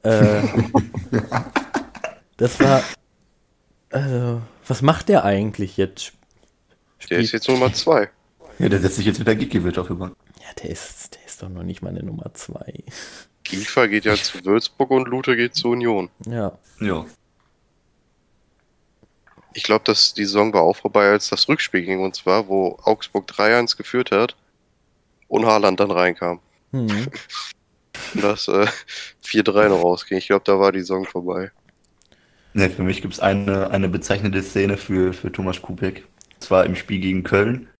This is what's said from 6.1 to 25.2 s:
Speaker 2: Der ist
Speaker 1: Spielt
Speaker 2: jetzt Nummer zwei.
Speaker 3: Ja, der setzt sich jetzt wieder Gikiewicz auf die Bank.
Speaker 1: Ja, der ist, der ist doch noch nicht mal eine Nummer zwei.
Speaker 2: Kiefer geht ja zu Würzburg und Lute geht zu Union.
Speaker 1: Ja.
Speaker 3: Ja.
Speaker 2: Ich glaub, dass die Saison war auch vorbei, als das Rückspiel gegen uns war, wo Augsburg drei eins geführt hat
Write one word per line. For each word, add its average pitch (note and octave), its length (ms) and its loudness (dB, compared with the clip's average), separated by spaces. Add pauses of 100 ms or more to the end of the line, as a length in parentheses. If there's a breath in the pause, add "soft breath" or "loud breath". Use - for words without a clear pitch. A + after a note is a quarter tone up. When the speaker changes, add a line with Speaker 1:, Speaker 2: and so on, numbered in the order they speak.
Speaker 2:
Der F2 80 0
ist A2+ 100 0
Speaker 1:
Spielt - 40 -4
Speaker 2:
jetzt A2+ 160 -4
Nummer B2+ 260 4
zwei. C3+ 340 2 (500)
Speaker 3:
Ja, G2 120 2
der G2 100 2
setzt F#2 160 0
sich G2 100 -2
jetzt G#2+ 140 0
wieder A2 140 4
Gikiewicz F2+ 420 -2
auf F2+ 120 -4
die F2 60 -6
Bank. F#2 220 -10 (240)
Speaker 1:
Ja, - 120 -20 (100)
der - 80 -10
ist, - 440 -14
der - 120 -20
ist - 160 -16
doch G2 60 -12
noch F2+ 140 -12
nicht F2+ 200 -8
mal F2 80 -8
eine F2+ 120 -10
Nummer - 320 -12
zwei. - 480 -16 (600 loud breath)
Speaker 2:
Kiefer G#2+ 420 0
geht G2+ 180 0
ja G#2+ 120 2
zu - 280 -6
Würzburg A#2 460 0
und C3 160 2
Lute B2+ 300 -2
geht A#2+ 180 -2
zu - 160 -2
Union. A#2 380 0 (180)
Speaker 1:
Ja. A2+ 320 -6 (220)
Speaker 3:
Ja. F2+ 240 -2 (2500)
Speaker 2:
Ich - 100 -10
glaub, G#2+ 220 2
dass - 300 2
die G#2 100 -4
Saison G#2 300 2
war F2+ 80 6
auch F2 140 4
vorbei, G2+ 340 4
als G#2 180 2
das - 200 0
Rückspiel G2 340 0
gegen F#2 200 -2
uns F#2+ 240 -6
war, G2 220 2
wo F#2+ 340 0
Augsburg - 440 -2
drei G#2+ 320 2
eins A#2+ 180 -2
geführt B2 340 -4
hat G#2+ 260 0 (920)